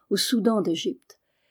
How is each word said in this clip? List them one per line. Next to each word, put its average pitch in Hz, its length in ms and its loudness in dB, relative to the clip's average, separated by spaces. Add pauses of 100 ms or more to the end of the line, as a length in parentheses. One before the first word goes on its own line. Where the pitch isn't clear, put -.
au 202 80 0
Soudan 220 440 2
d'Égypte. 160 580 -4 (320)